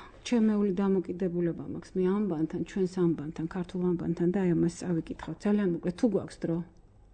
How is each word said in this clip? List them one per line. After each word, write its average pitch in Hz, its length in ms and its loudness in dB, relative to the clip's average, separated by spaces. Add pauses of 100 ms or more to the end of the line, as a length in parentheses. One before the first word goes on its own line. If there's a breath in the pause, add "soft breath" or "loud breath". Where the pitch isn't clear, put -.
(180 loud breath)
ჩემეული 214 540 2
დამოკიდებულება 180 920 0
მაქვს 165 280 -10
მე 185 140 2
ამბანთან, 180 560 0
ჩვენს 185 320 -2
ამბანთან, 160 540 0
ქართულ 180 340 -6
ამბანთან 170 480 0
და 196 100 2
აი 180 120 4
ამას 170 240 2
წავიკითხავ. - 600 -4
ძალიან 208 340 2
მოკლედ, 170 260 -2
თუ - 120 2
გვაქვს 185 300 -2
დრო? 165 200 -2 (560)